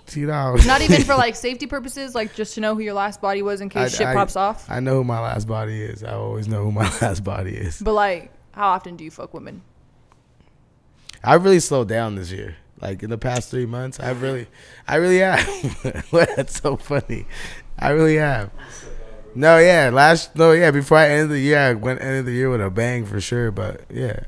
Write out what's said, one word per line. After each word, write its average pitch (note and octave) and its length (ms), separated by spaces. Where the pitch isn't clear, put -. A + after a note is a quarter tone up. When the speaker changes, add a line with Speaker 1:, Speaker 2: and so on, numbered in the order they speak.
Speaker 1:
you D3 160
know. C#3 300
Speaker 2:
Not C4 140
even D4+ 220
Speaker 1:
<laughs> - 20
Speaker 2:
for, C#4 100
like, A#3+ 220
safety B3 280
purposes, C4+ 480
like, A3 220
just G#3+ 200
to - 40
know G#3+ 160
who G#3+ 60
your G#3 120
last G3+ 280
body G3 200
was G3+ 200
in G3 80
case B2+ 260
Speaker 1:
I, - 40
Speaker 2:
shit G#3 80
Speaker 1:
I, B2+ 60
Speaker 2:
pops G3 220
off? G3 340
Speaker 1:
I B2 120
know C3 140
who C3 100
my A#2 160
last A2+ 260
body A2 340
is. G#2+ 220
I A2 120
always G#2+ 340
know G#2 160
who G#2+ 80
my G#2 100
<laughs> - 180
last F#2+ 220
body F#2+ 320
is. F#2 260
Speaker 2:
But, G#3+ 120
like, G3+ 400
how G3+ 200
often F3+ 260
do D#3+ 80
you D#3+ 60
fuck - 220
women? D3+ 280
Speaker 1:
I B2 120
really F3+ 260
slowed C3 260
down A2 280
this F2+ 180
year. G2 240
Like, F#2+ 200
in G#2+ 80
the A#2 80
past B2 320
three B2+ 160
months, B2 360
I B2+ 100
really, B2+ 360
I - 120
really F#3 220
have. - 920
<laughs> - 0
That's E3 480
so C#3 160
funny. A#2+ 520
I C3+ 140
really D#3 260
have. C3 340
No, D#3 220
yeah, E3 360
last, D#3 420
no, D#3+ 160
yeah, E3 200
before C#3+ 260
I D#3 140
ended D3+ 180
the D3 100
year, C#3+ 200
I C3 160
went, A#2+ 260
ended C3+ 240
the B2 80
year B2+ 160
with B2 120
a G2 80
bang A#2 360
for G2 160
sure. A#2+ 300
But, G2+ 380
yeah, A#2 380